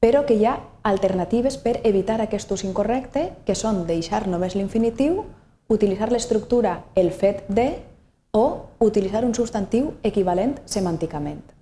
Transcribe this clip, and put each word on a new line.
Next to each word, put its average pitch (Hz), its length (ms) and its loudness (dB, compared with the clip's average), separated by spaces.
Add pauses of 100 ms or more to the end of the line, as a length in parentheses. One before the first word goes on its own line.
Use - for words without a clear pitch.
però 269 260 4
que 240 100 4
hi 208 100 4
ha 262 120 -2 (280)
alternatives 196 720 0
per 240 260 -2
evitar 220 360 2
aquest 208 320 -6
ús 190 120 -6
incorrecte, 240 680 -2 (120)
que 190 120 0
són 202 300 -2
deixar 170 420 -2
només 180 260 -2
l'infinitiu, 226 720 0 (440)
utilitzar 208 440 2
l'estructura 220 720 0 (100)
el 180 160 4
fet - 380 0
de 226 220 2 (640)
o 247 360 2 (160)
utilitzar 208 400 2
un 233 100 0
substantiu 226 600 0 (100)
equivalent 202 600 0
semànticament. 160 760 -4 (200)